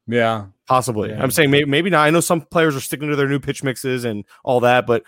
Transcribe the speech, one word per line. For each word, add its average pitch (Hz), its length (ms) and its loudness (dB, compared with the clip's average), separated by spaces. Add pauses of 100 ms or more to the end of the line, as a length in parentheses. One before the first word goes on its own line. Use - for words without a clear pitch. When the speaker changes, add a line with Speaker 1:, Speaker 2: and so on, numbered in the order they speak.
Speaker 1:
Yeah. 113 380 0 (200)
Speaker 2:
Possibly. 117 440 0
Speaker 1:
Yeah. 107 120 -8
Speaker 2:
I'm 143 80 0
saying 139 220 2
maybe, 143 180 2
maybe 165 180 0
not. 156 160 4
I 151 60 4
know 170 100 4
some 170 200 0
players 160 340 0
are 131 60 -8
sticking 147 300 -8
to 147 40 -2
their 139 140 0
new 143 100 0
pitch - 240 -8
mixes 127 420 -4
and 104 200 -6 (180)
all 123 180 2
that, 123 240 4
but 117 240 0